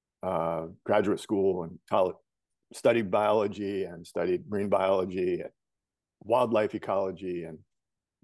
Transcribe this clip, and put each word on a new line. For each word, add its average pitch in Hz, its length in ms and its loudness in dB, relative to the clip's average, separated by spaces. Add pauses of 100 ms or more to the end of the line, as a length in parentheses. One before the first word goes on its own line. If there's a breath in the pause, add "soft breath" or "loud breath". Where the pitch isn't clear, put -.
(220)
uh, 82 440 -2 (180)
graduate 104 360 2
school 95 440 0
and 85 140 -12 (100)
college, 98 280 2 (560)
studied 117 380 2
biology 104 720 2
and 85 220 -12
studied 90 420 -2
marine 101 200 -2
biology, 92 760 2 (800)
wildlife 110 520 2
ecology, 95 680 -4
and 80 140 -12 (640)